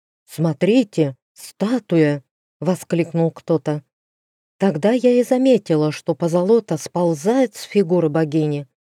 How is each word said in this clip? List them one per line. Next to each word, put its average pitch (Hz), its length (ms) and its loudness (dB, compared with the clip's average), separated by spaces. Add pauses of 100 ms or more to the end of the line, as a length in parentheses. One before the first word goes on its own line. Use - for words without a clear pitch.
(260)
«Смотрите, 165 880 0 (180)
статуя!» 165 880 -2 (380)
воскликнул 165 680 -2
кто-то. 151 520 -4 (800)
Тогда 190 320 0
я 247 200 2
и 247 100 4
заметила, 233 680 2
что - 240 -4
позолота 180 640 0
сползает 175 800 -2
с - 60 -16
фигуры 175 480 0
богини. 151 580 -2 (140)